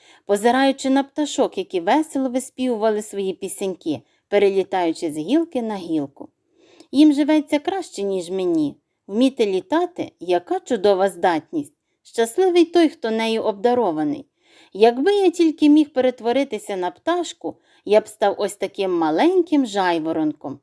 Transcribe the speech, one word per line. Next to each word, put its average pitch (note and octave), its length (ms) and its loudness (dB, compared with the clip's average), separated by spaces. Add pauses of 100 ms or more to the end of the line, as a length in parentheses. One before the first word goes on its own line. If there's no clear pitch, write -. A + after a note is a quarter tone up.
(260)
позираючи B3+ 640 2
на C4+ 120 2
пташок, C#4 560 -4
які F#3 220 -4
весело C4 480 0
виспівували A#3 760 -2
свої G3 300 -4
пісеньки, E3+ 680 -6 (280)
перелітаючи F#3+ 840 0
з D#3 60 -8
гілки B3+ 440 -2
на A3 120 -6
гілку. D#3+ 540 -6 (640)
«Їм D4 200 6
живеться D4 460 0
краще, E4+ 440 -6
ніж F#3 280 -4
мені. E3+ 460 -2 (300)
Вміти B3 400 0
літати, F4 760 -4
яка F4 400 -2
чудова G3+ 480 2
здатність. E3+ 680 -4 (280)
Щасливий F4 640 2
той, E4+ 240 2
хто A#3 220 -8
нею A3+ 320 -2
обдарований. G3+ 840 -2 (460)
Якби B3 420 4
я F#4+ 160 2
тільки D#4 380 0
міг D4 240 6
перетворитися B3 840 -2
на F3+ 140 -4
пташку, - 680 -6 (280)
я G#3 160 4
б G#3 80 -2
став G3+ 300 0
ось G3+ 180 -4
таким F#3+ 420 -4
маленьким C#4 680 2
жайворонком». D#3+ 960 -2